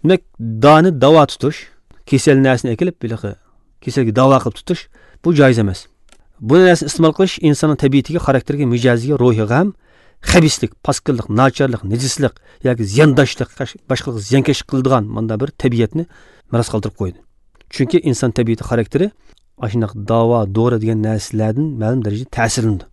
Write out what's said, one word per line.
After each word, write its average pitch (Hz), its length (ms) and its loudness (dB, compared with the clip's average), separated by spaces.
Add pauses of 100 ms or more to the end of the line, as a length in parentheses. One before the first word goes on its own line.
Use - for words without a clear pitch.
Demak, 180 180 2 (400)
doni 156 280 6 (120)
davo 151 240 6
tutish, - 340 -6 (480)
kasal 139 360 2
narsani 131 280 0
ekilib, 135 300 -4
biliqi, 110 300 -8 (520)
kasalga 120 320 -2
davo 131 220 2
qilib 120 180 -4
tutish, - 260 -8 (420)
bu 165 100 0
joiz 131 260 4
emas. 98 200 -2 (600)
Bu 117 140 2
narsani 175 340 4
iste'mol 160 260 2
qilish 190 260 0
insonning 151 380 0
tabiatiga, 139 400 0
xarakteriga, 143 460 -2
mijoziga, 120 500 0
ruhiga 117 400 2
ham 190 140 2 (540)
xabislik, - 480 2 (120)
pasqillik, 135 460 -4
nacharlik, 127 540 0
nejislik 120 500 -4 (300)
yoki 120 200 -2
ziyondoshlik, 131 680 2
qash-, - 340 -12
boshqa - 340 -6
ziyonkashlik 127 520 -2
qiladigan 131 360 0
manda 110 340 -6
bir 139 120 -4
tabiatni 120 520 -2 (460)
miros 117 200 -2
qoldirib 107 260 -6
qo'ydi. 92 240 -8 (520)
Chunki 143 280 -2
inson 127 320 -2
tabiati, 113 320 -2
xarakteri 127 440 -2 (480)
ashundoq 107 420 -4
davo, 113 480 0
dori 113 340 0
degan 110 220 -2
narsalardan 110 680 -4 (100)
ma'lum 113 240 -2
darajada 107 280 -6
ta'sirlandi. 113 640 -2